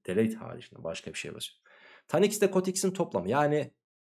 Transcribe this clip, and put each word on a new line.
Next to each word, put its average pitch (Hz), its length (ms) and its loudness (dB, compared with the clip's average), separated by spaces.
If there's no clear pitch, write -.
delete 110 300 2
haricinde 82 480 -14
başka 82 280 -8
bir - 60 -10
şeye 71 160 -10
basıyorum. - 280 -14
Tan 170 140 4
x 208 160 2
ile 196 120 4
kot 185 180 0
x'in 185 220 0
toplamı, 107 380 -2
yani 147 420 2